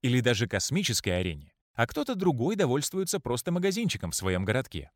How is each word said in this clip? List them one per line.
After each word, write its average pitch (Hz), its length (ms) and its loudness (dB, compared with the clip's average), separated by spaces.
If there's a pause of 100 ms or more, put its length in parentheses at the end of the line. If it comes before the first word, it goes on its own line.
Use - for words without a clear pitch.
или 127 180 4
даже 117 280 4
космической 104 720 0
арене, 80 340 -6 (200)
а 117 140 0
кто-то 277 280 -4
другой 180 400 2
довольствуется 180 640 0
просто 123 320 -4
магазинчиком 185 600 0
в - 40 -6
своём 92 300 0
городке. 107 500 -2